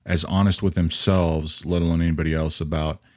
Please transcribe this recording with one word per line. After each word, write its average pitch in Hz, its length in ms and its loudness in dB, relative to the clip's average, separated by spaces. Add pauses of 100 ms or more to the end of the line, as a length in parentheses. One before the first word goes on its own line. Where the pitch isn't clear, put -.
as 85 200 0
honest 98 380 2
with 95 120 2
themselves, 82 920 0
let 87 160 0
alone 82 220 2
anybody 80 320 0
else, 78 260 -2
about 78 400 -4 (160)